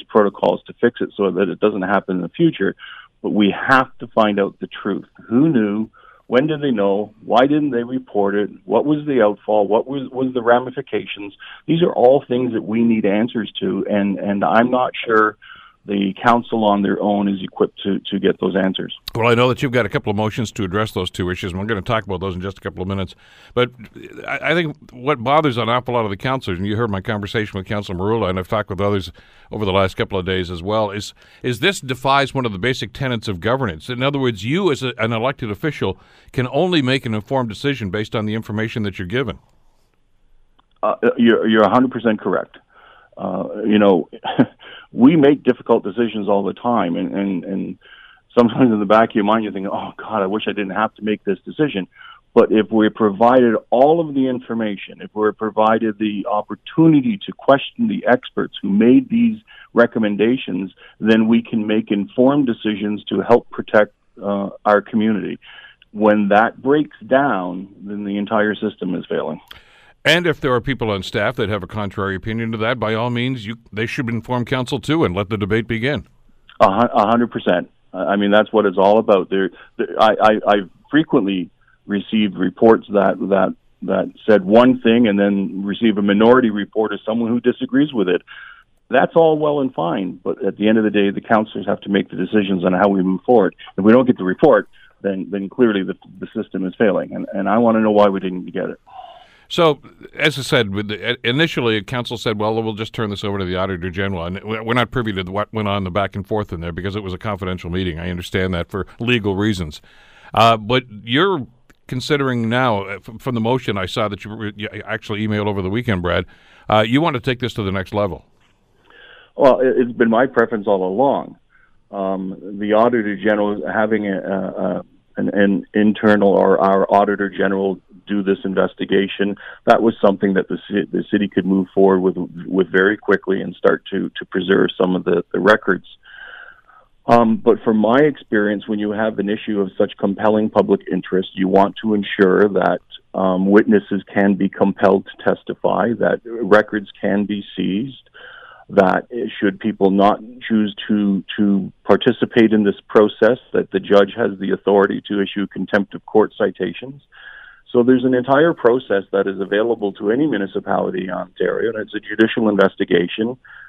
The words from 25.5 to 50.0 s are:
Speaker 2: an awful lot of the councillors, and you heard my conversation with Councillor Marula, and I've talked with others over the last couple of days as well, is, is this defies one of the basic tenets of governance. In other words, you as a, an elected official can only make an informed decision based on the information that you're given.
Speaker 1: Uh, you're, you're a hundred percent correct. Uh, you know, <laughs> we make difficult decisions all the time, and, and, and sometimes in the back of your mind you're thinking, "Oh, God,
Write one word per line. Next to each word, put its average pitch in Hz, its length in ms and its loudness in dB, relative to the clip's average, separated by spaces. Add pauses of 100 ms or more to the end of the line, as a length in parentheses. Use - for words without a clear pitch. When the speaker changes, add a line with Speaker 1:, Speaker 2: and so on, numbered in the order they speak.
Speaker 2:
an 113 120 -2
awful 123 260 -2
lot 117 80 0
of 101 80 -4
the 98 60 -6
councillors, 127 420 -4
and 98 80 -4
you 107 80 -2
heard 113 160 -2
my 95 100 -4
conversation 104 560 -6
with 95 80 -8
Councillor 104 320 -6
Marula, 104 320 0
and 92 80 -2
I've 92 100 -6
talked 104 220 -4
with 95 100 -6
others 101 320 -2 (400)
over 107 140 -6
the 92 80 0
last 95 240 2
couple 98 220 -4
of 90 60 -6
days 92 260 -4
as 85 100 -10
well, 104 300 -2
is, 101 240 -12 (260)
is 127 200 -6
this 190 200 0
defies 135 520 0
one 131 120 -4
of 110 60 -4
the 95 80 -8
basic 123 340 -4
tenets 123 340 -6
of 95 120 -6
governance. 104 500 -4
In 123 140 -6
other 143 160 -2
words, 110 260 -2
you 165 260 0
as 120 120 -4
a, 123 160 -6
an 113 120 -2
elected 117 380 -4
official 104 480 -6 (340)
can 127 200 -2
only 165 320 0
make 127 240 0
an 110 80 -2
informed 123 340 -2
decision 117 400 -6
based 107 260 -6
on 107 120 -4
the 107 80 -4
information 110 480 -6
that 98 160 -6
you're 92 80 -8
given. 113 320 -4 (1400)
Speaker 1:
Uh, - 120 0 (220)
you're, 113 300 2
you're 110 160 4
a 92 60 4
hundred 127 220 2
percent 110 280 -2
correct. - 380 -4 (600)
Uh, 95 320 -8 (160)
you 104 120 4
know, 101 320 4 (420)
<laughs> - 400 -20
we 139 240 6
make 143 280 4
difficult 117 400 0
decisions 107 440 -4
all 101 160 2
the 92 100 -4
time, 101 420 -2
and, 90 180 -6
and, 95 300 -4
and 95 360 -8 (560)
sometimes 120 360 4
in 104 80 2
the 104 60 0
back 110 240 4
of - 60 -14
your 104 100 2
mind 107 180 2
you're 98 100 -6
thinking, 98 180 -6
"Oh, 98 240 -8
God, 107 280 -6